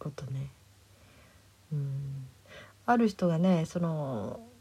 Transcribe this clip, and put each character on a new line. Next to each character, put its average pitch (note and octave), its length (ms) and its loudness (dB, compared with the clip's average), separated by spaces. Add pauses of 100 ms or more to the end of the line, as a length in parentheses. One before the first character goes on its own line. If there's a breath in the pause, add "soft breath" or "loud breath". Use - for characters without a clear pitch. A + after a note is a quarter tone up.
こ D3+ 100 -8
と C#3 160 -12
ね。 C3+ 240 -6 (1200 soft breath)
う D3+ 40 -2
ん。 C#3 500 -4 (580 loud breath)
あ A#3+ 120 6
る A#3 100 6
人 G3 220 0
が D#3+ 100 2
ね、 F3 280 6
そ - 120 -6
の、 D3 600 -2 (200)